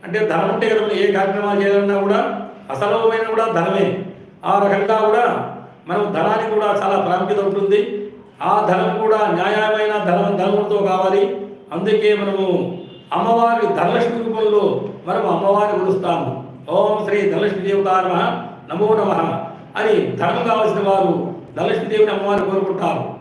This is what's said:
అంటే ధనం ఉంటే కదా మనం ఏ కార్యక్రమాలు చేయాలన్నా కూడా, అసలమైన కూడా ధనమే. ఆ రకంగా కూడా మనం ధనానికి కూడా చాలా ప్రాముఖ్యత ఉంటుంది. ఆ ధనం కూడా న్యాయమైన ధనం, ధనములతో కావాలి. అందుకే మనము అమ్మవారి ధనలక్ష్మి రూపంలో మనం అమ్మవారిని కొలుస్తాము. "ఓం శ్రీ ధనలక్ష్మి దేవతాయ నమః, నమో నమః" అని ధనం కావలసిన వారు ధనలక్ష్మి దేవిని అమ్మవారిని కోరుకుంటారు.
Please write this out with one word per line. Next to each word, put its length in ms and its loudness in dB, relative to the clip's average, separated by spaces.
అంటే 220 -4
ధనం 240 0
ఉంటే 200 0
కదా 120 4
మనం 100 0
ఏ 200 2
కార్యక్రమాలు 500 2
చేయాలన్నా 400 2
కూడా, 480 0
అసలమైన 520 2
కూడా 220 0
ధనమే. 600 0
ఆ 200 2
రకంగా 420 2
కూడా 480 0
మనం 260 -2
ధనానికి 400 0
కూడా 140 2
చాలా 380 0
ప్రాముఖ్యత 340 0
ఉంటుంది. 640 0
ఆ 280 2
ధనం 320 0
కూడా 160 4
న్యాయమైన 840 0
ధనం, 340 0
ధనములతో 400 0
కావాలి. 600 2
అందుకే 420 2
మనము 640 -2
అమ్మవారి 540 2
ధనలక్ష్మి 560 0
రూపంలో 580 2
మనం 220 -2
అమ్మవారిని 500 2
కొలుస్తాము. 640 -2
"ఓం 360 0
శ్రీ 240 0
ధనలక్ష్మి 380 -2
దేవతాయ 360 2
నమః, 400 -2
నమో 220 2
నమః" 260 0
అని 300 2
ధనం 360 -2
కావలసిన 420 0
వారు 440 0
ధనలక్ష్మి 280 -2
దేవిని 260 4
అమ్మవారిని 400 0
కోరుకుంటారు. 520 -2